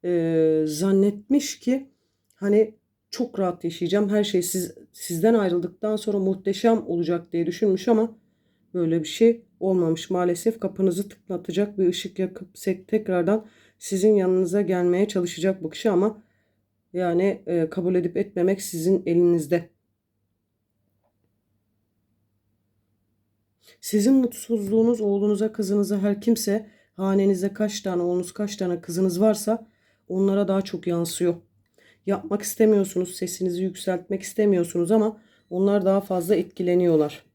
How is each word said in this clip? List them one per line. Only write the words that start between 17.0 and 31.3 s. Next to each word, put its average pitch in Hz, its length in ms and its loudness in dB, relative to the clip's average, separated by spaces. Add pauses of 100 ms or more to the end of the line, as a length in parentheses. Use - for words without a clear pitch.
e, 165 220 0
kabul 185 260 -2
edip 175 220 0
etmemek 190 440 0
sizin 175 440 0
elinizde. 170 640 2 (4000)
Sizin 214 320 2
mutsuzluğunuz 226 880 0
oğlunuza, 208 500 0
kızınıza, 202 480 0
her 202 220 0
kimse, 220 480 0 (260)
hanenizde 196 580 2
kaç 208 280 -4
tane 180 200 -2
oğlunuz, 180 300 -2
kaç 208 240 -6
tane 175 260 -4
kızınız 180 400 0
varsa 214 460 0 (400)
onlara 196 400 0
daha 196 140 0
çok 180 260 -8
yansıyor. 170 480 -2 (680)